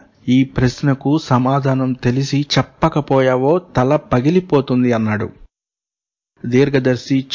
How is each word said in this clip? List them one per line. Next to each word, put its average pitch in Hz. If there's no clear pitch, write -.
ఈ 131
ప్రశ్నకు 135
సమాధానం 131
తెలిసి 135
చెప్పకపోయావో 135
తల 135
పగిలిపోతుంది 135
అన్నాడు. 107
దీర్ఘదర్శి 131